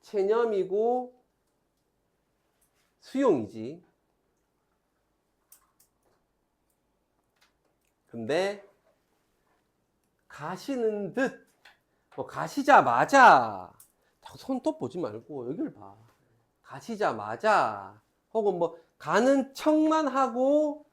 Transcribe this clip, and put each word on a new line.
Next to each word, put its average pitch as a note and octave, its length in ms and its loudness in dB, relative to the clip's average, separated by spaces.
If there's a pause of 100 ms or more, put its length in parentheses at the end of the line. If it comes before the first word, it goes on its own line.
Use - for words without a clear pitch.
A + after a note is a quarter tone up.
체념이고 A3 1120 -2 (1900)
수용이지. C3+ 840 -2 (4000)
근데 E3+ 580 -6 (1600)
가시는 G3+ 880 -6
듯, - 340 -4 (680)
뭐 C3+ 100 -8
가시자마자 D3 1500 4 (500)
자꾸 - 160 -20
손톱 C4 420 -4
보지 D3 180 -8
말고 B2 520 -10
여기를 F#3+ 240 -8
봐. G2+ 220 -20 (680)
가시자마자 A#2+ 1400 -4 (320)
혹은 G3+ 240 -2
뭐 E3+ 200 -4 (200)
가는 B3+ 560 0
척만 D#4 540 0
하고 C4+ 840 0